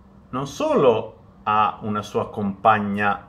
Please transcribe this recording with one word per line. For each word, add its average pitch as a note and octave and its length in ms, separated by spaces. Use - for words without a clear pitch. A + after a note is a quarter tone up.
non C3+ 180
solo D3+ 1000
a G#2+ 360
una G#2 220
sua G2+ 260
compagna G#2 880